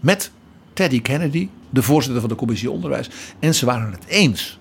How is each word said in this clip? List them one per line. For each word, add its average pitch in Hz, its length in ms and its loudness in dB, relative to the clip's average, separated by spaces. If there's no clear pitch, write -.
met - 300 2
Teddy 131 300 0
Kennedy, 156 460 -2
de 131 120 2
voorzitter 131 380 2
van 110 100 -4
de 113 60 -4
commissie 117 340 -4
onderwijs. 143 400 -4
En 160 160 2
ze - 120 2
waren 113 260 0
het 87 140 -14
eens 165 540 2